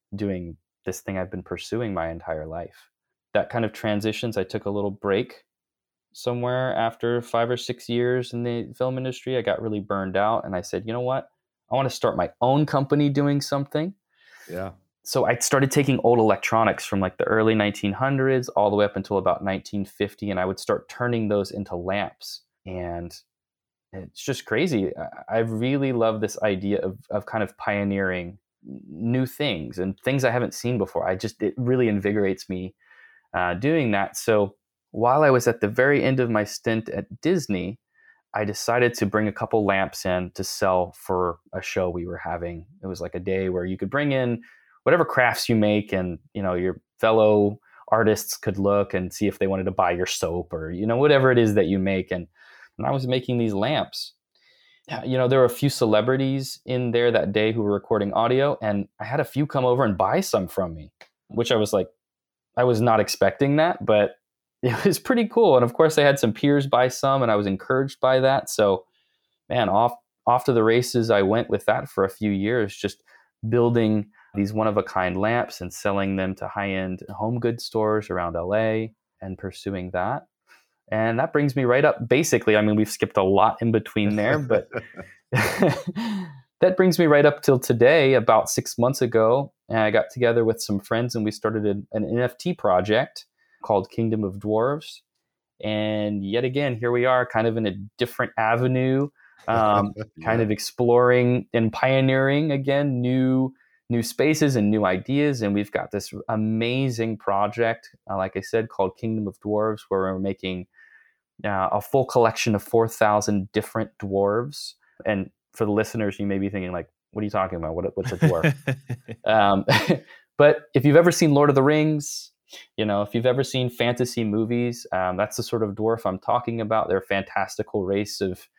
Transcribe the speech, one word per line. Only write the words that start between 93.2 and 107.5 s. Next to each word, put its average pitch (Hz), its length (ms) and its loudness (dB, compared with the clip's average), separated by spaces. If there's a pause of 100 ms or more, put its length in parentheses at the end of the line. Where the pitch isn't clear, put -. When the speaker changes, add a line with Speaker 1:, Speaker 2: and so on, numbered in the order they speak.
Speaker 1:
called 98 280 0
Kingdom 110 320 -2
of 98 160 -6
Dwarves. 113 640 -4 (600)
And 107 640 -4
yet 117 200 -2
again, 127 320 -2
here 120 140 -2
we 120 140 2
are, 127 200 2
kind 113 200 0
of 113 120 0
in 110 100 -2
a 95 80 -4 (220)
different 123 400 -4
avenue, 127 720 0 (380)
um, 104 460 2
Speaker 2:
<laughs> 107 300 -14
Speaker 1:
kind 113 160 2
Speaker 2:
Yeah. 110 60 2
Speaker 1:
of 104 40 0
exploring 123 1040 2
and 113 180 2
pioneering 135 800 2
again, 139 500 0
new, 131 520 0 (360)
new 117 120 2
spaces 151 540 0
and 104 160 4
new 107 140 2
ideas. 127 560 0
And 101 120 0
we've 104 180 -2
got 95 200 -6
this - 220 -6 (160)
amazing 113 880 -2
project, 104 720 -2 (200)